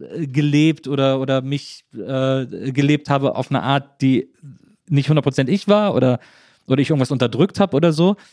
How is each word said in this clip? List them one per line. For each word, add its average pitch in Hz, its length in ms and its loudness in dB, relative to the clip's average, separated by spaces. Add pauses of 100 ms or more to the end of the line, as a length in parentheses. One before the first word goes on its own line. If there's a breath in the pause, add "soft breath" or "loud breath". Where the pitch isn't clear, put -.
äh, 143 260 -10
gelebt 147 640 2
oder, 135 320 0
oder 135 200 0
mich, 139 440 -8 (100)
äh, 131 520 -2 (260)
gelebt 143 380 -2
habe 139 260 0
auf - 160 -6
eine 131 100 -2
Art, 139 400 -4
die 131 260 0 (600)
nicht 143 200 0
hundert 151 160 2
Prozent 135 240 0
ich 190 200 -2
war 208 260 2
oder, 127 240 2 (480 soft breath)
oder 131 160 2
ich 131 80 0
irgendwas 139 220 0
unterdrückt 127 480 0
hab 196 140 0
oder 160 180 2
so. 180 240 2 (160 soft breath)